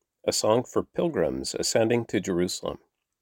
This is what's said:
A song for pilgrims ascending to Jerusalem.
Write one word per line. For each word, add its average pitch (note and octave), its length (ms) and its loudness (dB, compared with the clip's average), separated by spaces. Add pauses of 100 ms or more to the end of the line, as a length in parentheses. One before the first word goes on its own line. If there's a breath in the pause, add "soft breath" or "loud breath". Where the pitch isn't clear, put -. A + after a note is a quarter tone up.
(260)
A - 60 4
song A2+ 320 2
for - 180 0
pilgrims D#2 720 -2
ascending A#2 520 2
to A2 120 -2
Jerusalem. F2+ 600 -2 (420)